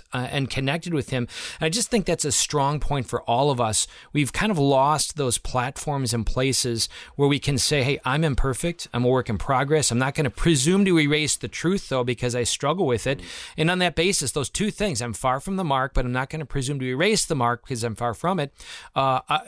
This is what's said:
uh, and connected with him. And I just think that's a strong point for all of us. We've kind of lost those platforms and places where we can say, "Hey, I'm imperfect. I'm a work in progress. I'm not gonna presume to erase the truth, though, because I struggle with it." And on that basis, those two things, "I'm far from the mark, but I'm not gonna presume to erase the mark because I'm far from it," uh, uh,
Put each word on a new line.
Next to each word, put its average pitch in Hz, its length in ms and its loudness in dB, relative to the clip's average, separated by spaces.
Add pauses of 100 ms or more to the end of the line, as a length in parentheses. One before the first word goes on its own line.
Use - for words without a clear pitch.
(140)
uh, 127 180 -2
and 139 180 -2
connected 156 460 -4
with 135 160 -2
him. 123 160 -2 (320)
And - 80 -2
I - 20 2
just 214 220 -2
think 214 160 0
that's 165 180 0
a 143 60 -2
strong 143 480 0
point 139 280 0
for - 160 -4
all 131 280 2
of 120 100 0
us. 110 240 0 (260)
We've 147 220 0
kind 214 180 0
of 180 60 0
lost 139 580 4
those 135 220 0
platforms 131 760 -4
and 113 140 0
places 127 640 0 (280)
where 143 100 4
we 143 100 4
can 139 220 0
say, 143 240 2
"Hey, 135 200 0
I'm 143 200 2
imperfect. 143 720 0
I'm 123 100 2
a - 20 4
work 127 220 2
in 107 80 0
progress. 139 540 2
I'm 117 80 2
not 131 160 0
gonna 143 160 0
presume 170 540 4
to 180 120 4
erase 151 380 2
the - 120 -6
truth, - 420 -2
though, 131 140 2
because 123 300 -2
I 123 120 0
struggle 156 420 0
with 120 180 0
it." 135 140 -2 (380)
And 156 120 2
on 180 80 2
that 180 180 2
basis, 165 360 2
those 139 180 -2
two 214 220 -2
things, 156 320 -2
"I'm 120 100 -4
far 131 260 0
from 190 180 -4
the 190 60 -2
mark, 135 300 0
but 131 100 2
I'm 123 80 -2
not 131 200 -2
gonna 156 140 -8
presume 139 340 -4
to 131 80 -4
erase 175 380 2
the 170 100 0
mark 120 280 2
because 117 200 -6
I'm 117 100 0
far 120 220 -4
from 185 240 -2
it," 143 120 -4 (440)
uh, 135 240 2 (100)
uh, 151 180 2